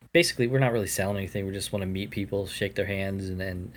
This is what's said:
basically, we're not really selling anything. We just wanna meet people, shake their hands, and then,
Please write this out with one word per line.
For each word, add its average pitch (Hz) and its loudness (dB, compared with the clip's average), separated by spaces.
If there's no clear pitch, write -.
basically, 165 6
we're 131 2
not 127 4
really 107 2
selling 98 0
anything. 98 -2
We 95 -2
just 98 -4
wanna 101 -2
meet 95 -2
people, 98 -2
shake 98 -4
their 101 0
hands, 98 -2
and 92 -4
then, 90 -6